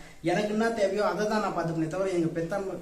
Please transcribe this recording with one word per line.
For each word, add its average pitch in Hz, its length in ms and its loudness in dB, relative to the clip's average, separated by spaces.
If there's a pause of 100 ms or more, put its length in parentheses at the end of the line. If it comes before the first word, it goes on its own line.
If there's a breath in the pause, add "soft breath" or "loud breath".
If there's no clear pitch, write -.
(220 loud breath)
எனக்கு 208 300 0
என்ன 220 180 2
தேவையோ 208 340 2
அதை 180 220 2
தான் 214 140 2
நான் 185 160 0
பார்த்துப்பேனே 165 320 0
தவிர 185 220 0
எங்க 165 300 0
பெத்தம்மா, 190 420 -2